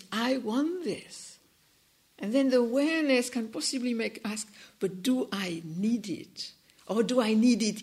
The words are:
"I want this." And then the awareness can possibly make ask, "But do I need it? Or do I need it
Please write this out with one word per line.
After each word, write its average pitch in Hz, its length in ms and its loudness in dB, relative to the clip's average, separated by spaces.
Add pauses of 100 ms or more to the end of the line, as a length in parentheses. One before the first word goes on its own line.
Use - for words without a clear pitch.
(120)
"I 240 240 0
want 294 480 -2
this." - 540 -10 (800)
And 208 160 -2
then 269 160 4
the 247 80 6
awareness 269 720 2
can 226 180 -4
possibly 247 460 -4
make 226 300 -4
ask, 214 220 -6 (320)
"But 185 240 -4
do 254 300 0
I 180 320 -4
need 202 440 -2
it? - 440 -10 (340)
Or 214 160 2
do 247 180 2
I 220 140 4
need 220 280 6
it 208 200 -2